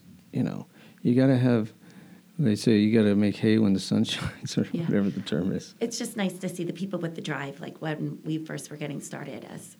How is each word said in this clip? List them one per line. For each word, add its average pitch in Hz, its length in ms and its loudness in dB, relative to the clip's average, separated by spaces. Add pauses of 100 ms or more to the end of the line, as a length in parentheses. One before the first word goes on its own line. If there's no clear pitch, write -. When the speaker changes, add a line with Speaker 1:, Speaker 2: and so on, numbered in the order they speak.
(340)
Speaker 1:
you 127 100 0
know, 50 240 -6 (340)
you 120 140 4
gotta 131 220 6
have, 120 340 4 (680)
they 110 160 4
say 110 220 4
you 107 180 4
gotta 104 200 6
make 104 220 2
hay 110 200 4
when 104 160 4
the 95 60 2
sun 107 240 2
<laughs> - 120 -4
shines - 440 -8
or - 120 0
Speaker 2:
Yeah. 170 140 -2
Speaker 1:
whatever 101 240 2
the - 120 -6
term 90 300 -2
is. - 280 -6
Speaker 2:
It's 233 180 -4
just 233 200 -8
nice 190 220 -2
to 180 100 -4
see - 140 -8
the 170 100 -6
people 180 260 -6
with 165 160 -6
the - 60 -10
drive, 139 380 -6
like - 220 -12
when 151 420 -6
we 156 140 -4
first 151 320 -8
were 147 80 -14
getting 147 240 -8
started 135 440 -12
as - 340 -16